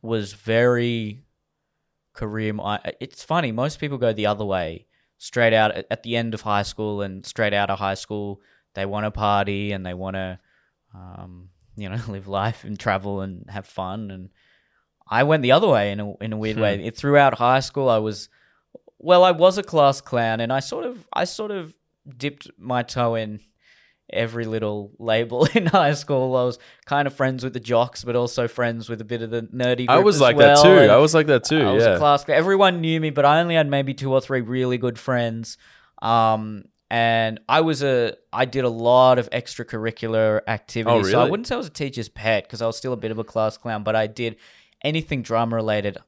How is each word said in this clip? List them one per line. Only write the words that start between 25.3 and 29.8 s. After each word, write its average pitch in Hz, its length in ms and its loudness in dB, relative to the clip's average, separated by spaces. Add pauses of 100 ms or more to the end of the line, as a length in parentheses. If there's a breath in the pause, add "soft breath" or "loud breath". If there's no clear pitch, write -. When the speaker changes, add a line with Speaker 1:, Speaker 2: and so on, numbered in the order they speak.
Speaker 1:
<laughs> - 100 -2
in 208 100 0
high 165 300 2
school. 131 420 -2
I 127 60 0
was 123 160 -4 (260 soft breath)
kind 143 220 -2
of 139 80 -8
friends 131 280 -2
with 127 100 -8
the 123 60 -8
jocks, 117 440 -2
but 120 120 -4
also 120 320 -2
friends 117 420 -6
with 113 120 -8
a - 20 -12
bit 113 200 -6
of 110 80 -8
the 117 100 -4
nerdy 123 480 -4